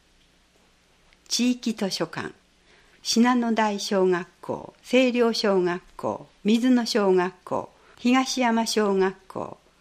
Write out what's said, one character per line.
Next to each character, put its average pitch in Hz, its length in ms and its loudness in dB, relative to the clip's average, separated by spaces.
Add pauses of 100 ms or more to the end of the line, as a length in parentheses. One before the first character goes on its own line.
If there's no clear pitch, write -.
(1300)
地 247 240 0
域 240 200 -4
図 208 180 -4
書 175 160 -4
館、 110 260 -10 (720)
信 - 200 2
濃 240 320 2
台 214 260 0
小 190 260 0
学 180 220 -2 (120)
校、 - 340 -12 (100)
清 254 260 2
涼 233 220 2
小 196 280 2
学 175 220 -2 (140)
校、 113 320 -8 (160)
水 233 260 2
野 247 160 4
小 202 260 2
学 185 220 0 (100)
校、 - 280 -8 (300)
東 254 380 2
山 226 260 0
小 214 280 0
学 190 200 2 (140)
校、 - 300 -10 (220)